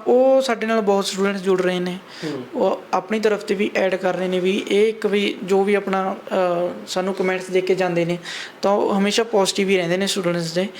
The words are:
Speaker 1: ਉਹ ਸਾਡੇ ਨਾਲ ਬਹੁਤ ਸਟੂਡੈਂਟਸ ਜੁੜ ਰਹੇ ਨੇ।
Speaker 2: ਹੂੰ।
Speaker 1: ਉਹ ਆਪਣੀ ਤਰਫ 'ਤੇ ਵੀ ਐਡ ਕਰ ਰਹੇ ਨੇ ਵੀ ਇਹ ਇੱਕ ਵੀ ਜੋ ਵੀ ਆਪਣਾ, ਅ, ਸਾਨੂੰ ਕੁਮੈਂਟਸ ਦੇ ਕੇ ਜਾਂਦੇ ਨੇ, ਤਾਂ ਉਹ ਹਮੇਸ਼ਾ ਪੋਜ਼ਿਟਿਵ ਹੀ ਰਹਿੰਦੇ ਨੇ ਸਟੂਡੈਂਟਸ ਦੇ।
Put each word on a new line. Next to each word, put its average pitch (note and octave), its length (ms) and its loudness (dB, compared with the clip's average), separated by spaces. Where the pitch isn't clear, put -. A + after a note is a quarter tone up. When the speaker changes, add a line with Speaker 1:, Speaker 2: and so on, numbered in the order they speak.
Speaker 1:
ਉਹ C4 340 6
ਸਾਡੇ A3+ 260 0
ਨਾਲ A3+ 140 2
ਬਹੁਤ G3 240 2
ਸਟੂਡੈਂਟਸ G3 360 -2
ਜੁੜ F#3 200 2
ਰਹੇ F3+ 180 0
ਨੇ। F3+ 180 -4
Speaker 2:
ਹੂੰ। D#3 200 -6
Speaker 1:
ਉਹ G3 260 0
ਆਪਣੀ G3 260 -2
ਤਰਫ G#3 220 0
'ਤੇ G3+ 140 -4
ਵੀ G3+ 200 -2
ਐਡ F#3+ 200 0
ਕਰ F#3 200 0
ਰਹੇ F#3 120 -2
ਨੇ F#3 120 0
ਵੀ F#3+ 320 0
ਇਹ G#3 180 4
ਇੱਕ A3 160 -4
ਵੀ G3+ 380 0
ਜੋ F#3+ 200 2
ਵੀ G#3 100 0
ਆਪਣਾ, G3 420 0
ਅ, F3+ 540 -2
ਸਾਨੂੰ F#3 260 -2
ਕੁਮੈਂਟਸ F#3 320 -2
ਦੇ F#3 160 0
ਕੇ F#3 140 0
ਜਾਂਦੇ E3+ 300 0
ਨੇ, F3 120 -2
ਤਾਂ G3 100 2
ਉਹ G#3 280 2
ਹਮੇਸ਼ਾ G3+ 240 2
ਪੋਜ਼ਿਟਿਵ G3+ 460 2
ਹੀ G3 80 4
ਰਹਿੰਦੇ F3 200 0
ਨੇ G3 100 -2
ਸਟੂਡੈਂਟਸ F3 440 -2
ਦੇ। F3+ 160 -2